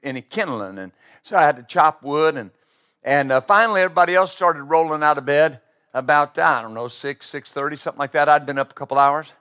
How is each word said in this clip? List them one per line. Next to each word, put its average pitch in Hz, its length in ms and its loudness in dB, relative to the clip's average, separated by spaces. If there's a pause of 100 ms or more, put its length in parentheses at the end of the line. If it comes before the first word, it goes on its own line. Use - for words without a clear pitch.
any 131 160 -8
kindling. 113 580 -6
And 95 140 -14 (320)
so 208 120 -4
I 175 60 6
had 147 140 4
to 120 80 -20
chop 156 400 2
wood, 151 320 0
and, 101 160 -12 (500)
and, 135 300 0
uh, 131 80 4
finally 208 400 2
everybody 175 340 2
else 185 180 2
started 160 300 0
rolling 156 400 -2
out 151 160 2
of 127 80 -8
bed 143 340 2 (320)
about, 147 460 0
I 151 240 2
don't 113 120 -14
know, 120 120 -8
six, 143 420 -12
six - 240 -14
thirty, 143 220 -6
something 143 240 -10
like 139 140 -6
that. 147 160 2
I'd 147 180 4
been 139 120 -6
up 135 120 -4
a - 40 -20
couple 139 260 -6
hours. 143 400 0